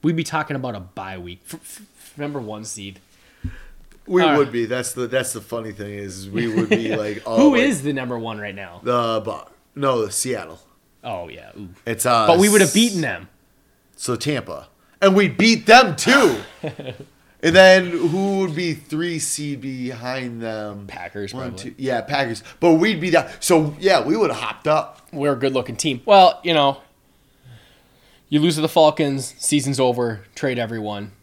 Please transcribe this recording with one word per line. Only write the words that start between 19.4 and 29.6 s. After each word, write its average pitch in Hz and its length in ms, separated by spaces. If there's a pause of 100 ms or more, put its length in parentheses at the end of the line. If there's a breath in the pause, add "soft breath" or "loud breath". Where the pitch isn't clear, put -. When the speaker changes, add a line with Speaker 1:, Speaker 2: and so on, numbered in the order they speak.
Speaker 2:
behind 127 800
them? 107 480
Speaker 1:
Packers, 98 460
Speaker 2:
One, 127 160
Speaker 1:
probably. 113 200
Speaker 2:
two, - 80
yeah, 127 220
Packers. 135 420 (180 loud breath)
But 170 140
we'd 180 260
be 180 100
down. 160 180 (120)
So, 156 380
yeah, 175 260
we 156 120
would 196 140
have 117 100
hopped 110 260
up. - 460
Speaker 1:
We're 143 220
a - 20
good-looking 123 400
team. 135 300
Well, 190 360
you 170 120
know, 139 260 (1500 soft breath)
you 147 100
lose 156 160
to 156 60
the 156 80
Falcons, 147 680
season's 135 400